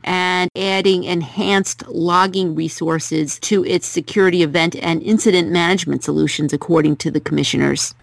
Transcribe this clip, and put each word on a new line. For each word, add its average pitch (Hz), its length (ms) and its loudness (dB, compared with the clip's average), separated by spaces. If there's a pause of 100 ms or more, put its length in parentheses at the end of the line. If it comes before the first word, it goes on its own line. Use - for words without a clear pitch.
and 180 540 0
adding 190 480 2
enhanced 190 840 -2
logging 180 680 0
resources 160 840 -2
to 190 260 2
its 175 200 -2
security 180 560 2
event 165 340 0
and 165 260 -2
incident 208 340 4
management 170 680 0
solutions, 151 520 0
according 151 420 2
to - 140 -4
the 151 100 -2
commissioners. 143 840 -2